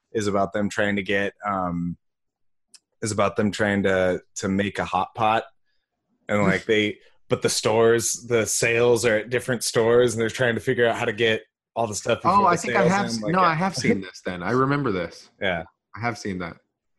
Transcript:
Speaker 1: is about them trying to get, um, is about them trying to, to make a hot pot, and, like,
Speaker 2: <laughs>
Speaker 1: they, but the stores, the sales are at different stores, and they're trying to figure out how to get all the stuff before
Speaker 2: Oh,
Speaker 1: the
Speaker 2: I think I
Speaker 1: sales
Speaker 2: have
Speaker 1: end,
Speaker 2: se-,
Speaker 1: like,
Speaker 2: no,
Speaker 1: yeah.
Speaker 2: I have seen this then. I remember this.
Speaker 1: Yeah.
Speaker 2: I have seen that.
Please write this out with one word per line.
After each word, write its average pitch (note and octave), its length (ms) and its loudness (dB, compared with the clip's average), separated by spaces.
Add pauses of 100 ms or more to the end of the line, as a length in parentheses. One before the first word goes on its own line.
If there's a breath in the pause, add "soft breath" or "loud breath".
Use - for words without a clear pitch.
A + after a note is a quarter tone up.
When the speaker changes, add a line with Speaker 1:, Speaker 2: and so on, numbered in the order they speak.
(140)
Speaker 1:
is G#2+ 140 -2
about G2 260 0
them G#2 160 -2
trying G2+ 260 -2
to G2+ 80 -2
get, G2+ 300 -2 (120)
um, F2 520 -4 (1040)
is A2 80 -4
about G2+ 240 0
them G#2 160 0
trying G2+ 320 0
to, F#2 360 2 (180)
to G2+ 120 -4
make G2 300 -2
a F2+ 60 -2
hot F2+ 280 -2
pot, A2+ 300 0 (840)
and, G#2 140 0
like, F#2+ 240 0
Speaker 2:
<laughs> A2+ 60 0
Speaker 1:
they, G#2+ 260 0 (320 soft breath)
but A#2+ 140 -2
the A2+ 60 2
stores, A2+ 800 2
the A2+ 200 0
sales A#2 580 2
are G#2+ 120 4
at G#2+ 120 -6
different A#2+ 340 -2
stores, A#2+ 520 4
and A2+ 60 -2
they're A2+ 100 0
trying A#2+ 240 0
to G#2+ 60 -6
figure A#2+ 260 2
out A2+ 80 2
how A#2 100 -4
to A2+ 80 -2
get A2 300 2 (320)
all A2+ 100 0
the G#2+ 80 -4
stuff A2+ 300 -2
before F#3+ 160 4
Speaker 2:
Oh, - 20 4
Speaker 1:
the F#3+ 60 4
Speaker 2:
I E3+ 80 4
think B2 200 -2
I - 40 2
Speaker 1:
sales F3 120 4
Speaker 2:
have G3+ 140 0
Speaker 1:
end, A#3 80 -6
Speaker 2:
se-, A3+ 80 -6
Speaker 1:
like, G#3+ 120 -2
Speaker 2:
no, F#3 80 2
Speaker 1:
yeah. F3 80 4
Speaker 2:
I D#3+ 40 0
have F3+ 220 -2
seen - 260 0
this F#2 240 -14
then. F2+ 160 -6
I F2 100 -4
remember C3+ 400 0
this. F2 380 -6 (100)
Speaker 1:
Yeah. F2+ 240 -2 (320)
Speaker 2:
I G2 40 -14
have A2+ 180 -4
seen F#2+ 220 -8
that. E2+ 180 -10 (420)